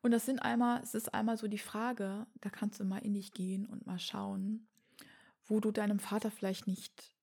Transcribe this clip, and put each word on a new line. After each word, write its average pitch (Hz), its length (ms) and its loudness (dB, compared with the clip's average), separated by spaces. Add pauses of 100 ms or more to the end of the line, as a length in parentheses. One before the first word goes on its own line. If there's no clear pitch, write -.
Und 240 100 6
das 233 140 4
sind 262 140 0
einmal, 240 440 4
es - 100 -8
ist 220 200 -2
einmal 220 240 2
so 214 100 -4
die 208 100 -2
Frage, 214 680 -2 (140)
da 202 80 -4
kannst - 300 -2
du 202 40 -2
mal 190 140 0
in 208 160 0
dich 196 180 -4
gehen 190 340 -2
und - 220 -10
mal 180 120 -4
schauen, 196 680 -4 (760)
wo 214 140 4
du 214 120 2
deinem 208 280 2
Vater 214 300 0
vielleicht 190 380 -2
nicht - 560 -6